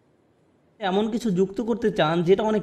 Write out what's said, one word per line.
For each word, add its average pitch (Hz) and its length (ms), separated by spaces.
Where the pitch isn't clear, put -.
এমন 208 320
কিছু 226 200
যুক্ত 190 300
করতে 220 300
চান 170 320
যেটা 190 200
অনেক 214 200